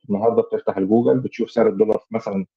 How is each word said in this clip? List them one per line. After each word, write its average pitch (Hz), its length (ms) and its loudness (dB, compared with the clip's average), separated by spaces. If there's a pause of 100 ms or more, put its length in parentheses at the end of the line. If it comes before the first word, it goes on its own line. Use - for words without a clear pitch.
النهاردة 110 320 2
بتفتح 107 360 -4
الجوجل 117 420 2
بتشوف 120 320 -6
سعر 113 180 2
الدولار 104 300 0
في - 160 -12
مثلًا 98 300 -4 (120)